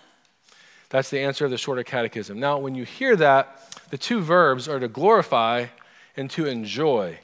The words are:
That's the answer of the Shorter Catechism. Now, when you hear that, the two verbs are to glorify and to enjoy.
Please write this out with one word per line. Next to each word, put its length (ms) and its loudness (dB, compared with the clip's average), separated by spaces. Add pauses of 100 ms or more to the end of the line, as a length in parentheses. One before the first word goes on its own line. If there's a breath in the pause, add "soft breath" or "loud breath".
(880 soft breath)
That's 220 0
the 80 -4
answer 260 -2
of 60 0
the 80 -4
Shorter 240 -4
Catechism. 560 -6
Now, 200 0
when 180 -8
you 80 -8
hear 320 0
that, 580 2 (160)
the 80 -8
two 220 -2
verbs 480 2
are 100 -4
to 80 -4
glorify 800 2 (500 soft breath)
and 140 -8
to 160 -2
enjoy. 760 -2